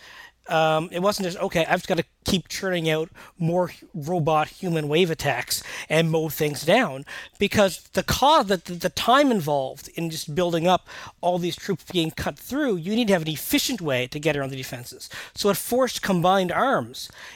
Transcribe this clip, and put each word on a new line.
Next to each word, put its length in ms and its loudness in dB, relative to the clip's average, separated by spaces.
Um, 440 2
it 100 -4
wasn't 260 0
just, 100 -6
"Okay, 280 0
I've 120 2
just 100 -6
gotta 180 0
keep 220 0
churning 420 -2
out 200 0
more 280 2
hu-, 260 -16
robot 540 0
human 400 -4
wave 240 4
attacks 500 -2
and 220 4
mow 180 0
things 360 -4
down," 420 2
because 460 2
the 80 0
co-, 400 4
the, 160 0
the, 160 -8
the 160 -4
time 420 4
involved 580 -2
in 200 -4
just 240 -10
building 340 2
up 220 2
all 160 2
these 180 -2
troops 360 -6
being 180 0
cut 300 -6
through, 380 -2
you 180 -4
need 100 2
to 80 4
have 80 2
an 80 -4
efficient 500 -2
way 280 0
to 120 -8
get 160 2
around 140 -2
the 60 -10
defenses. 520 -12
So 140 0
it 80 2
forced 440 0
combined 500 2
arms 600 -2